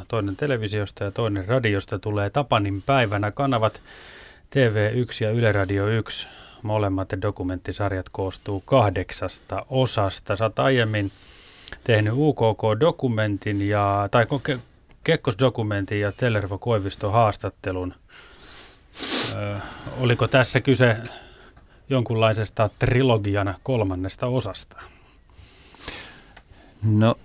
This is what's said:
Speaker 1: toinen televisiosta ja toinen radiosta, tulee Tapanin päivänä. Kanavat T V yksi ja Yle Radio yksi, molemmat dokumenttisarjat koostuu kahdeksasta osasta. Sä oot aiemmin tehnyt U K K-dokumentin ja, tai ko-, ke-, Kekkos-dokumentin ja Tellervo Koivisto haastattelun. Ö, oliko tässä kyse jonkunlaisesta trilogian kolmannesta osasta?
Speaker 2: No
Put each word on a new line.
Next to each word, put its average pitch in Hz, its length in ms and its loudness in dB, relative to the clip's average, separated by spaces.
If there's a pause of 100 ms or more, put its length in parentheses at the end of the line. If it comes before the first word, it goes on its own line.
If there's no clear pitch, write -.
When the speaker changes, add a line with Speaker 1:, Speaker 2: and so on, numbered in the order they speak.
Speaker 1:
toinen 101 280 -4
televisiosta 107 680 -4
ja 101 80 -4
toinen 101 340 -2
radiosta, 110 540 0
tulee 104 300 -2
Tapanin 101 520 0
päivänä. 104 500 2
Kanavat 120 500 0 (680)
T - 60 -6
V 110 400 4
yksi 120 280 -2
ja 107 80 2
Yle 117 200 4
Radio 101 360 2
yksi, 110 400 -2 (340)
molemmat 101 480 0 (120)
dokumenttisarjat 95 880 -4
koostuu 95 560 -6
kahdeksasta 101 1040 0
osasta. 117 680 0
Sä 104 80 -2
oot 110 160 0
aiemmin 113 520 2 (720)
tehnyt 107 340 4
U 147 160 4
K 113 240 2
K-dokumentin 107 1120 0
ja, 101 420 2
tai 120 140 6
ko-, 139 160 -2 (100)
ke-, 127 80 -4 (440)
Kekkos-dokumentin 107 960 0
ja 101 120 0
Tellervo 101 460 -2
Koivisto 101 540 -2
haastattelun. 98 840 0 (1400)
Ö, 101 240 -6 (400)
oliko 120 280 2
tässä 131 340 2
kyse 120 360 4 (920)
jonkunlaisesta 110 800 2 (100)
trilogian 107 840 2
kolmannesta 98 640 -2
osasta? 123 540 -4 (2000)
Speaker 2:
No 110 420 4